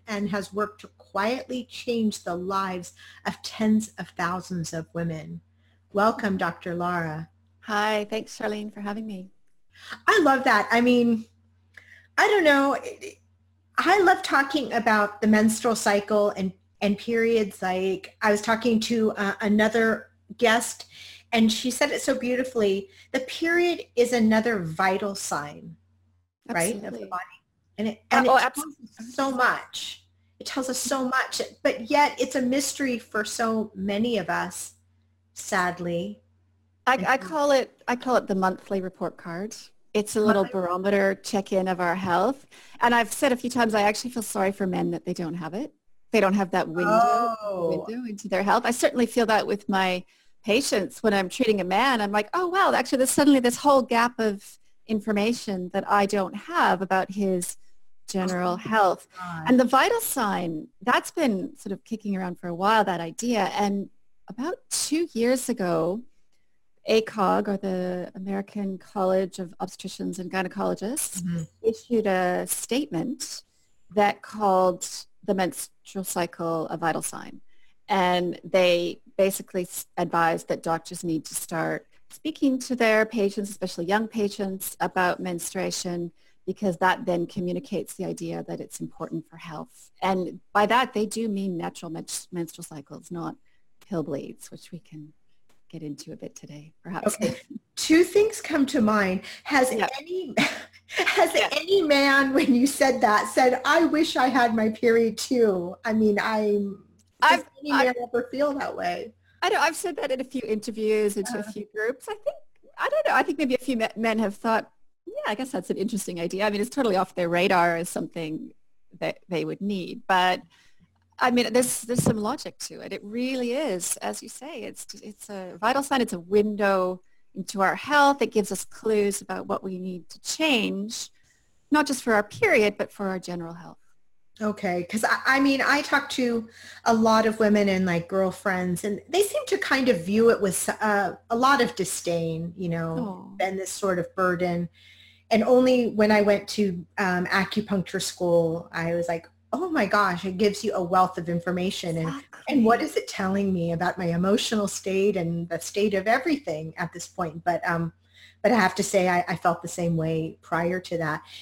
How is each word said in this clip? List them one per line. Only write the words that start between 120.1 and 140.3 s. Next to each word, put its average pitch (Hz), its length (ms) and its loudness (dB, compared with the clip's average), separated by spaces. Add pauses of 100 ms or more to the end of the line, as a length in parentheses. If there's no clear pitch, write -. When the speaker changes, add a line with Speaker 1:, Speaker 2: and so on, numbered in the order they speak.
Speaker 2:
I 254 80 4
mean, 240 220 2
there's, 247 300 0
there's 247 200 -2
some 240 140 2
logic 214 440 -6
to - 200 -12
it. - 140 -10
It - 100 -12
really 240 480 -4
is, 240 460 -4
as 208 240 -8
you - 80 -16
say, 269 320 -14
it's, - 240 -14 (160)
it's - 260 -18
a 185 320 -12
vital 262 220 2
sign. 277 180 0
It's 233 140 -2
a 180 40 -6
window 196 840 2 (320)
into 196 260 -6
our 180 140 4
health. 285 480 4
It 220 100 -2
gives 202 180 0
us 190 140 -6
clues 208 560 -2
about 190 260 -10
what 196 160 -4
we 185 160 -8
need 180 300 -10
to - 140 -20
change, 214 880 -2 (600)
not 294 160 4
just 277 160 -4
for 233 120 2
our 208 80 4
period, 214 560 2
but - 120 -4
for 202 180 -6
our 190 100 -4
general 175 340 -10
health. 170 240 -18 (640)
Speaker 1:
Okay, 196 500 -2
'cause 220 140 -4
I, 233 320 2
I 277 40 4
mean, 277 200 4
I 285 220 2
talk 285 260 0 (120)
to 233 280 0 (380)
a 233 80 6
lot 220 320 6
of 220 120 0
women 208 300 6
and, 190 160 2
like, 170 240 0
girlfriends, 180 760 0
and 208 220 -2
they 349 160 2
seem 539 260 -2
to 392 100 0
kind 262 320 2
of 180 120 2
view 214 280 4